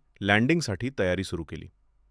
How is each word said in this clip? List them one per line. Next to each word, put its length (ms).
लँडिंगसाठी 680
तयारी 240
सुरू 200
केली. 240